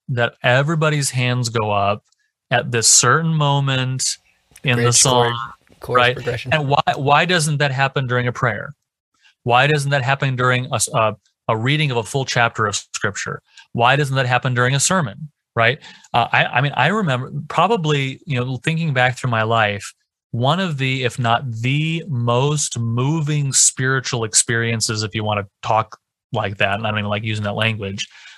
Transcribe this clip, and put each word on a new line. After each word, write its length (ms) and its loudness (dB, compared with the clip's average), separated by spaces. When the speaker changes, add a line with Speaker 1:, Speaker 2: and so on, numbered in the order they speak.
Speaker 1:
that 340 0
everybody's 680 2
hands 400 -2
go 200 -2
up 320 0
at 220 0
this 160 2
certain 460 4
moment 680 0
in 140 2
the 60 2
Speaker 2:
Bridge, 100 4
Speaker 1:
song, 380 4
Speaker 2:
chord, 120 -20
chorus 200 0
Speaker 1:
right? 140 4
Speaker 2:
progression. 400 -4
Speaker 1:
And 160 0
why, 100 2
why 300 2
doesn't 320 0
that 140 0
happen 340 0
during 200 0
a 60 -2
prayer? 400 -2
Why 240 4
doesn't 240 0
that 120 2
happen 320 0
during 380 2
a 40 0
s-, 180 -2
a, 200 2
a 100 0
reading 320 0
of 80 -2
a 60 0
full 200 -4
chapter 400 2
of 100 0
Scripture? 680 -6
Why 240 4
doesn't 200 0
that 80 2
happen 300 0
during 200 2
a 60 0
sermon, 500 -2
right? 240 2
Uh, 180 2
I, 140 4
I 160 0
mean, 120 -2
I 120 2
remember 440 0
probably, 760 0
you 180 -2
know, 140 -4
thinking 380 -2
back 240 2
through 120 -4
my 120 0
life, 500 0
one 260 0
of 180 -2
the, 260 -2
if 140 -4
not 240 0
the 480 -2
most 720 0
moving 760 -2
spiritual 720 0
experiences, 800 0
if 120 -6
you 80 -4
want 220 -2
to 20 -16
talk 360 0
like 240 -4
that, 200 0
and 100 -4
I 40 -2
don't 100 -2
even 100 -2
like 120 -2
using 220 -4
that 100 -4
language, 540 -4